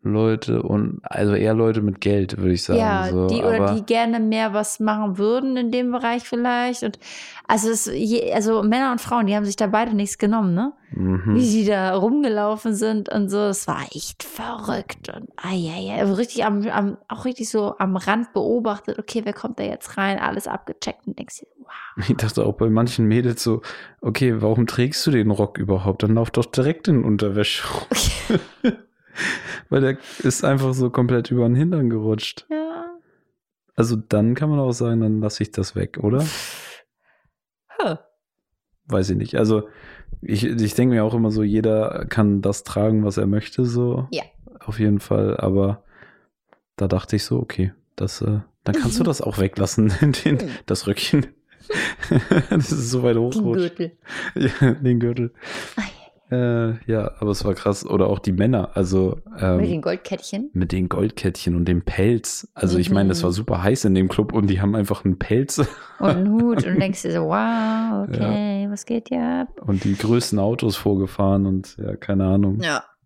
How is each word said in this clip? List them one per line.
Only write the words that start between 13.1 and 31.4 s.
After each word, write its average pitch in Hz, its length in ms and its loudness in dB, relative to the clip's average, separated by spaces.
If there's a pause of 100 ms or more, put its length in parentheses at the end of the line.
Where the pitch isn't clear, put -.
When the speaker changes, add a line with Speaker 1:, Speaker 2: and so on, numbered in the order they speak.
Speaker 2:
und 202 180 0
so, 202 80 0
das 202 280 0
war 151 160 -4 (120)
echt - 280 -12
verrückt 220 920 -8
und - 220 -14
ai, 180 380 -4
ai, 190 200 -8
ai. 226 60 -2
Also 196 140 2
richtig 240 300 -2
am, 202 240 0
am, 202 300 -2 (100)
auch - 160 -10
richtig 247 240 -6
so 208 300 -2
am 190 180 0
Rand 214 360 -2
beobachtet, 214 680 -2
okay, 214 260 -6
wer 208 80 -4
kommt - 260 -10
da 208 60 -4
jetzt - 340 -10
rein, 196 220 -2
alles - 260 -4
abgecheckt - 600 -8
und - 120 -8
denkst - 220 -14
dir, - 60 -20 (120)
wow. 269 100 -20 (400)
Speaker 1:
Ich 123 80 4
dachte 107 300 0
auch 104 80 0
bei 113 160 0
manchen 117 360 2
Mädels 117 360 2
so, 113 200 0 (380)
okay, 117 400 0
warum 110 260 4
trägst 123 400 0
du 165 40 2
den 110 200 4
Rock 101 280 0
überhaupt? 98 440 0
Dann 107 120 4
lauf 113 160 2
doch 117 160 0
direkt 147 420 0
in 143 160 4
Unterwäsche 104 640 0
rum. - 220 -4
Speaker 2:
Okay. - 480 0 (240)
Speaker 1:
<laughs> - 1040 -6
Weil 135 140 2
der 135 160 0 (240)
ist - 220 2
einfach 135 280 2
so 127 180 2
komplett 123 400 2
über 123 160 4